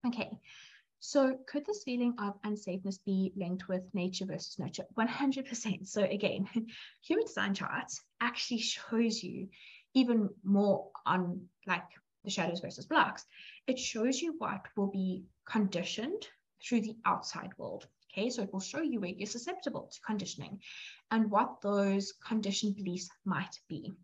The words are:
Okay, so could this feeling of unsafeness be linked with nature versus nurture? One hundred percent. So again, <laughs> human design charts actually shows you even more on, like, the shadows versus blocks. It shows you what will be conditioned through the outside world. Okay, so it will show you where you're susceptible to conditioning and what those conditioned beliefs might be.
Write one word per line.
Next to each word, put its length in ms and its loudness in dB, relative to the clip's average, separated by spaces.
Okay, 240 -2
so 360 4
could 180 -4
this 160 -2
feeling 380 0
of 220 -4
unsafeness 600 -4
be 300 2
linked 320 -4
with 160 -2
nature 320 0
versus 340 -6
nurture? 240 -4
One 140 2
hundred 380 0
percent. 420 -4
So 160 2
again, 500 0
<laughs> 480 -6
human 240 2
design 280 0
charts 460 -4
actually 400 0
shows 640 0
you 240 -6
even 340 8
more 440 6
on, 340 2
like, 180 0
the 80 -6
shadows 300 0
versus 240 -10
blocks. 400 4
It 120 2
shows 420 0
you 160 -2
what 240 -4
will 120 4
be 360 0
conditioned 760 0
through 200 2
the 220 -4
outside 540 0
world. 280 -8
Okay, 180 0
so 120 -4
it 100 -6
will 80 -4
show 200 -6
you 200 0
where 100 -2
you're 160 -6
susceptible 680 -6
to 80 -16
conditioning 600 -6
and 200 4
what 320 2
those 520 2
conditioned 500 0
beliefs 340 -4
might 440 -2
be. 240 -8